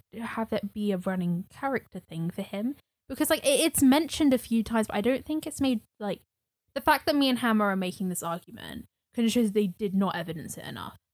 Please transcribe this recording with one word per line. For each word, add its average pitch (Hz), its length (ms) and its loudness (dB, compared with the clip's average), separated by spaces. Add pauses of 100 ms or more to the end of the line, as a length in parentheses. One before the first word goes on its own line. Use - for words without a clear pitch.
(180)
have 226 360 -6
it 202 180 -4
be 208 200 -2
a 190 40 0
running 180 560 -2
character 269 480 -6
thing 165 300 -6
for - 120 -8
him. 214 340 -6 (340)
Because, 285 200 -2
like, 311 140 0
it, 269 160 4
it's 320 220 2
mentioned 285 520 4
a 247 40 4
few 226 240 -2
times, 220 240 0
but - 100 -4
I 202 40 -2
don't 254 260 0
think 302 200 -4
it's 302 140 -6
made, 262 200 2 (200)
like, 202 200 -6 (540)
the 277 60 -6
fact 285 260 4
that 320 100 4
me 277 120 4
and 247 120 0
Hammer 220 260 4
are 196 100 2
making 185 320 -2
this 180 140 -4
argument - 600 -8 (300)
kind 233 120 2
of 214 60 2
shows 220 200 4
they 214 140 4
did 190 280 -4
not 190 220 2
evidence 165 400 -8
it - 80 -12
enough. - 320 -12 (180)